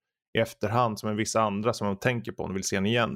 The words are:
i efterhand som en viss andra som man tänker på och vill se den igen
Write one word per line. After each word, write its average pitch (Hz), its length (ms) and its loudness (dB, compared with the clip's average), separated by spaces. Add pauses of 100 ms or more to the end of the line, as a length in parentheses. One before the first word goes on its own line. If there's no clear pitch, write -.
(380)
i - 0 -
efterhand 110 600 0
som 110 120 -4
en 107 60 -2
viss 110 200 0
andra 107 360 2
som - 140 -2
man 98 100 0
tänker 117 360 -2
på - 100 -8
och 95 140 -4
vill 95 80 -4
se - 120 -2
den 98 100 0
igen 117 300 2